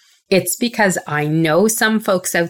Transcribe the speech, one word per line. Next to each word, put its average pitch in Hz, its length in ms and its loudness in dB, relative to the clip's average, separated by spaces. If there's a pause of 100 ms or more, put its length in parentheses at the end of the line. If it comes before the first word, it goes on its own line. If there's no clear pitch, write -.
(320)
It's 180 240 0
because 220 500 0
I 151 220 -2
know 160 400 2
some 220 320 0
folks 190 340 -2
out 170 160 0